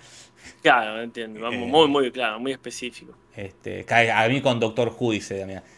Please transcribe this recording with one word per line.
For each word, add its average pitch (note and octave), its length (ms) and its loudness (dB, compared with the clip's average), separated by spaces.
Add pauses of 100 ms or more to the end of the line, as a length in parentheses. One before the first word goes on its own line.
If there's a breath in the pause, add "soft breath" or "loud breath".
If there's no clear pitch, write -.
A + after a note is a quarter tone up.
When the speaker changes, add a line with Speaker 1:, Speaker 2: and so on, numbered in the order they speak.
(600 loud breath)
Speaker 1:
Claro, A2+ 400 4
entiendo. A2+ 400 -12
Vamos, A#2+ 200 -4
Speaker 2:
Eh, A#2+ 100 -6
Speaker 1:
muy, D#3 160 6
muy C#3 240 2
claro, A#2 280 -4
muy C3 120 -4
específico. B2 600 -12 (220)
Speaker 2:
este, G2 500 -10
cae, A#2 260 4
a A2 160 4
mí C3 140 2
con B2 180 0
Doctor A2+ 380 0
Who, A#2+ 140 0
dice G2 280 -4
Damián. F#2+ 240 -10 (140 soft breath)